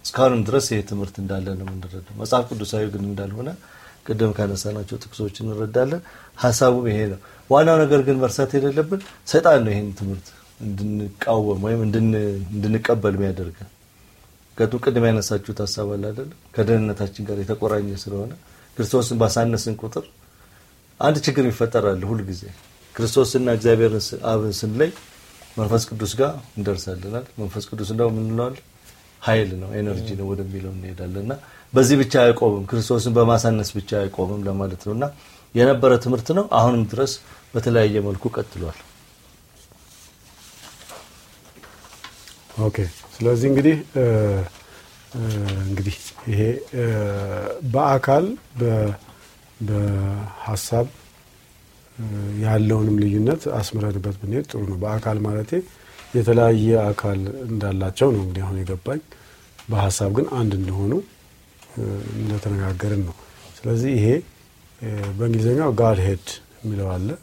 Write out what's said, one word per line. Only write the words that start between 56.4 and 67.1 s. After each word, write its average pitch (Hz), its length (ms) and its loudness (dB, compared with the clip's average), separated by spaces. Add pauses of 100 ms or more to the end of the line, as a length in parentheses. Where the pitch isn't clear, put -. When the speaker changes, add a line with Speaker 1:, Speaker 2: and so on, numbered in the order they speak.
Speaker 2:
አካል 101 380 -2 (220)
እንዳላቸው 104 680 0
ነው 104 120 2
እንግዲህ 95 220 -4
አሁን 95 140 -4
የገባኝ። 95 440 -6 (640)
በሐሳብ 98 460 0
ግን 135 200 0
አንድ 113 220 0
እንደሆኑ፣ 95 360 -2 (800)
እ፣ 117 100 -10 (320)
እንደተነጋገርን 104 880 -2
ነው። 85 120 -8 (380)
ስለዚህ 117 400 -2
ይሄ፣ 107 140 4 (760)
እ፣ 113 60 -10 (240)
በእንግሊዝኛው 117 600 2
ጋድ 110 280 4
ሄድ 95 260 0 (300)
የሚለው 101 320 -6
አለ። 92 200 -4 (140)